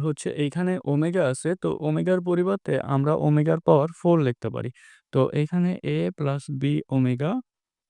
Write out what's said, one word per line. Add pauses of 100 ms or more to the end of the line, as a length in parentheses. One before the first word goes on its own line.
হচ্ছে (140)
এইখানে (180)
ওমেগা (100)
আছে, (140)
তো (180)
ওমেগার (100)
পরিবর্তে (200)
আমরা (140)
ওমেগার
পাওয়ার (100)
ফোর (100)
লিখতে
পারি। (440)
তো (200)
এখানে (260)
A (200)
plus (180)
B (320)
omega (580)